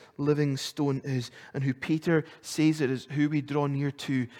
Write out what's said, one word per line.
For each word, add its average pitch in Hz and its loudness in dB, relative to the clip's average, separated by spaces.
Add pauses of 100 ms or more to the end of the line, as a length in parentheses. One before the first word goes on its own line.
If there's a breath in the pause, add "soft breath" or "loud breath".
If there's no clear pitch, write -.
(160 soft breath)
living 143 2
stone 139 -2
is. 131 -4 (220 loud breath)
And 139 -4
who 135 0
Peter 160 0 (160 loud breath)
says 156 2
it 131 2
is, 127 -4
who 147 2
we 151 0
draw 143 0
near 143 0
to, 135 -2 (140 loud breath)